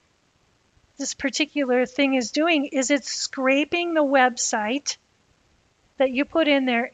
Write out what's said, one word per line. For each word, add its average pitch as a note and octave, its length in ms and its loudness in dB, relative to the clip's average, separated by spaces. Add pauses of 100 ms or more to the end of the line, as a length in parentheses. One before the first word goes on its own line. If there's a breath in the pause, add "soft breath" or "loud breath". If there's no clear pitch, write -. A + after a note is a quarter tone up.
(960)
this C#4 160 -8
particular C4 720 -2
thing C4+ 300 0
is B3 160 -2
doing D4+ 340 2
is C4+ 240 -2
it's C#4+ 220 0
scraping D4+ 840 -2
the D#4 100 4
website B3+ 920 0 (1000)
that C4 140 0
you C4 140 -2
put D#4+ 220 0
in C#4 180 2
there B3 280 0